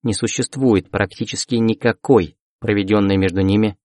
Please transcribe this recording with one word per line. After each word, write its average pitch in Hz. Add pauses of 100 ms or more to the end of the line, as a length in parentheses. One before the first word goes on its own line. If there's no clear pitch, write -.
не 117
существует 120
практически -
никакой 113 (240)
проведенной 101
между 95
ними 104